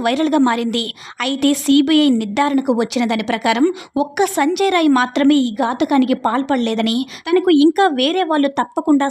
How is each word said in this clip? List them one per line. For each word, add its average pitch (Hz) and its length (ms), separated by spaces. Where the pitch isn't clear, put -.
వైరల్గా 294 440
మారింది. 233 360
అయితే 277 240
సీబీఐ 294 440
నిర్ధారణకు 269 600
వచ్చిన 233 300
దాని 220 180
ప్రకారం 226 360
ఒక్క 370 220
సంజయ్ 359 380
రాయ్ 320 240
మాత్రమే 285 480
ఈ - 20
ఘాతుకానికి 254 520
పాల్పడలేదని, 233 680
తనకు 359 240
ఇంకా 330 220
వేరే 330 320
వాళ్ళు 285 300
తప్పకుండా 277 500